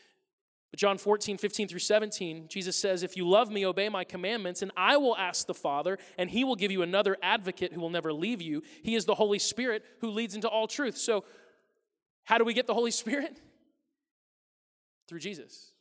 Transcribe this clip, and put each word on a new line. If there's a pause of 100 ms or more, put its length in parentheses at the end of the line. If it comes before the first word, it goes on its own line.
(680)
But
John
fourteen
fifteen
through
seventeen,
Jesus
says,
"If
you
love
me,
obey
my
commandments,
and
I
will
ask
the
Father, (220)
and
he
will
give
you
another
advocate
who
will
never
leave
you. (220)
He
is
the
Holy
Spirit (180)
who
leads
into
all
truth."
So (1000)
how
do
we
get
the
Holy
Spirit? (1700)
Through
Jesus.